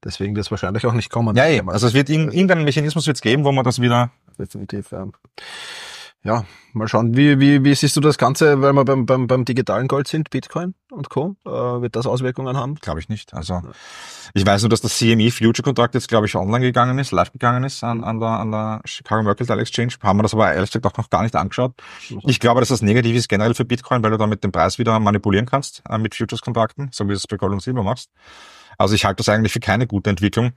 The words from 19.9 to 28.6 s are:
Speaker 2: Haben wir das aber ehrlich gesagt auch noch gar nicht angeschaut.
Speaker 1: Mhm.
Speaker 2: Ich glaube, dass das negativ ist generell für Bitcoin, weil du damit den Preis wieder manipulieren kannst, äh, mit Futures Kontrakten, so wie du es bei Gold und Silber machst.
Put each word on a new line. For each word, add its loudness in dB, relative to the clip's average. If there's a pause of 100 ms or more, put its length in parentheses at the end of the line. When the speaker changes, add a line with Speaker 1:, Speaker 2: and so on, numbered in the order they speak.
Speaker 2:
Haben 2
wir 2
das 2
aber 4
ehrlich 0
gesagt -4
auch -2
noch -6
gar 0
nicht -4
angeschaut. -2 (340)
Speaker 1:
Mhm. -12
Speaker 2:
Ich 2
glaube, 4
dass 2
das 0
negativ 2
ist 0
generell 2
für -2
Bitcoin, -2
weil 2
du 0
damit 0
den -2
Preis 2
wieder 2
manipulieren 2
kannst, -4
äh, -4
mit -4
Futures -6
Kontrakten, -4
so -6
wie -2
du 0
es -8
bei -8
Gold -2
und -4
Silber -4
machst. -4 (680)